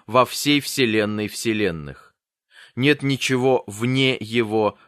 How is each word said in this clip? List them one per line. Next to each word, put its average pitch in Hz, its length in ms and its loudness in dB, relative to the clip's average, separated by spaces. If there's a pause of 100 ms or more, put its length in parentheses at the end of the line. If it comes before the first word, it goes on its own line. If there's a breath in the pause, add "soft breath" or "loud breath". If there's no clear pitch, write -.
во 120 180 4
всей 147 360 0
вселенной 107 680 0
вселенных. 90 840 -4 (600 loud breath)
Нет 143 260 2
ничего 131 640 0
вне 127 520 0
Его, 110 680 0